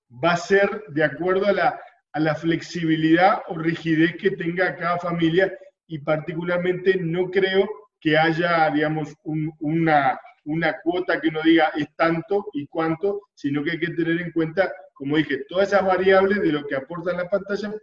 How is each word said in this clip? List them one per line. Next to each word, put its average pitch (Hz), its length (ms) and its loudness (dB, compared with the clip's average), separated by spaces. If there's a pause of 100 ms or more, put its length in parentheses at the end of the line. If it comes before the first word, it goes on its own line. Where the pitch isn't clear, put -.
(240)
va 170 100 4
a 170 40 0
ser 196 520 0
de 151 140 -2
acuerdo 175 440 0
a 202 60 2
la, 170 280 0 (320)
a 147 60 -6
la 156 160 0
flexibilidad 165 1120 2
o 175 80 -8
rigidez 165 600 0
que 196 140 0
tenga 170 440 -2
cada 170 220 -2
familia, 170 560 0 (340)
y 160 120 -10
particularmente 175 1000 -2
no 175 320 -2
creo 190 380 2 (340)
que 156 160 2
haya, 165 540 2
digamos, 151 420 -2 (100)
un, 156 360 -4
una, 156 600 2 (260)
una 156 380 -2
cuota 175 380 -2
que 160 80 2
uno 156 140 -4
diga 160 340 6
es 147 180 -4
tanto 170 580 0
y 143 140 -6
cuánto, 165 540 -2 (120)
sino 143 300 -4
que 170 80 -2
hay 160 80 -4
que 165 120 -4
tener 165 300 -2
en 170 100 -8
cuenta, 165 400 0 (220)
como 143 240 -2
dije, 143 300 -2
todas 190 220 0
esas 190 160 2
variables 190 560 4
de 165 100 2
lo 147 140 -2
que 143 100 -6
aportan 170 420 -6
las 180 120 -6
pantallas, 202 540 -4